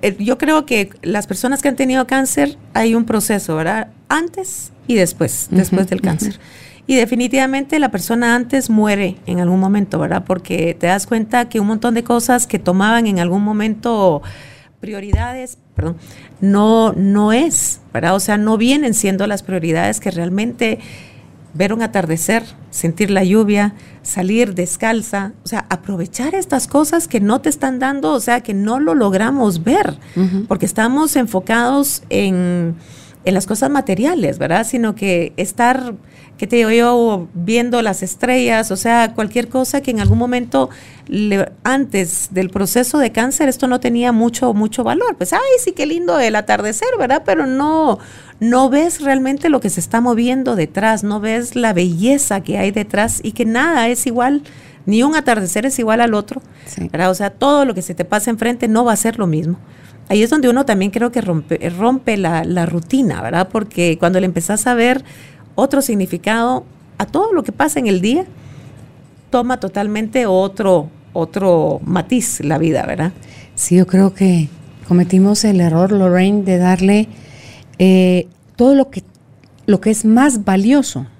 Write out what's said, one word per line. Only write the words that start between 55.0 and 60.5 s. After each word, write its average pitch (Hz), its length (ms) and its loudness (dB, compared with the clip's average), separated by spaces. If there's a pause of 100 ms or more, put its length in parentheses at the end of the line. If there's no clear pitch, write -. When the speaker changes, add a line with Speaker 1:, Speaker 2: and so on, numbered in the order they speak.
Speaker 1:
un 302 120 2
atardecer 220 500 0
es 269 140 -2
igual 220 200 2
al 233 140 2
otro, 208 260 -4 (260)
Speaker 2:
Sí. 170 240 -10
Speaker 1:
¿verdad? 185 200 0
O 185 40 2
sea, 196 160 -4
todo 277 340 2
lo 240 100 -2
que 180 80 -6
se 175 120 -10
te 175 100 -4
pasa 208 260 -2
enfrente 233 380 -2
no 220 160 2
va 240 80 4
a 202 40 2
ser - 220 -2
lo 202 100 0
mismo. 156 300 -2 (500)
Ahí 208 140 4
es 233 80 2
donde 294 180 2
uno 254 160 2